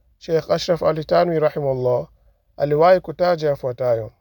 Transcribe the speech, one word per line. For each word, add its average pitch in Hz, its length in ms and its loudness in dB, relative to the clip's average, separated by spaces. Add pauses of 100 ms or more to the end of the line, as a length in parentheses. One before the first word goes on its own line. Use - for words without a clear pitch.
(180)
Sheikh - 340 -4
Ashraf 170 320 -2
Ali 160 220 -2
Tanwi 170 340 2
rahimahullah, 135 680 -2 (500)
aliwahi 151 420 4
kutaja 165 500 -2
yafuatayo 123 720 -4